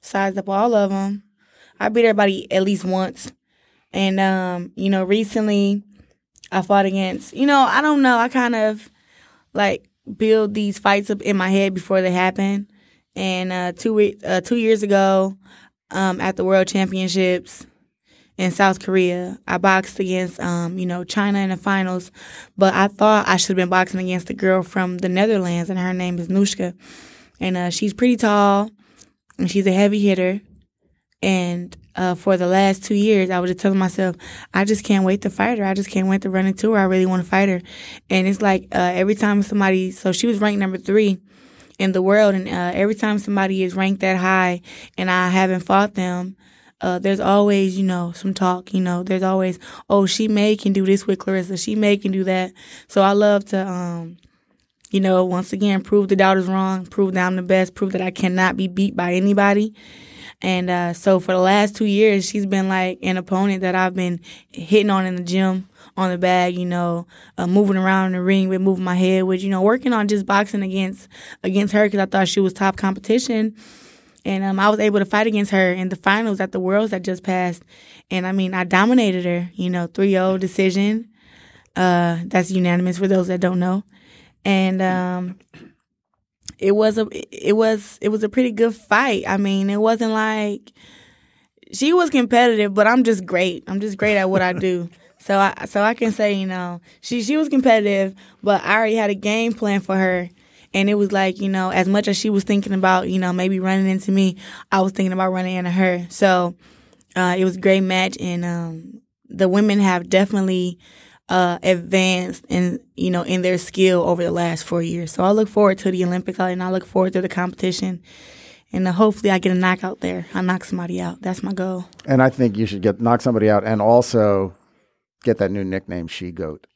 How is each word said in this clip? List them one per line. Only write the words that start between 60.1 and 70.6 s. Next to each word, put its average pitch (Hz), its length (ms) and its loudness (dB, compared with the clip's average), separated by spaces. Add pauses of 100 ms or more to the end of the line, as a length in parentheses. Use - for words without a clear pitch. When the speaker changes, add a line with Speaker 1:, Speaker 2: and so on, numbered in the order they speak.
Speaker 1:
And, 180 280 -2
uh, 175 240 -2
so 190 260 2
for 185 120 -4
the 185 80 2
last 208 360 4
two 220 100 -2
years, 202 420 4
she's 202 180 -4
been, 190 240 -2
like, 185 320 -2
an 185 160 -2
opponent 190 440 0
that 185 120 -2
I've 185 220 0
been 180 240 -2 (320)
hitting 202 400 2
on 190 160 2
in 180 80 -4
the 180 80 -6
gym, 185 440 -2 (300)
on 190 140 0
the 180 80 -4
bag, 180 360 2
you 180 100 -4
know, 175 420 -4 (320)
uh, 180 80 -2
moving 196 280 2
around 190 320 2
in 185 40 -2
the 180 100 -4
ring 190 260 2
with, 185 140 -2
moving 190 220 0
my 180 100 -2
head 185 300 2
with, 185 180 -2
you 196 80 -4
know, 190 140 0
working 247 300 2
on 214 140 0
just 202 200 -2
boxing 202 340 0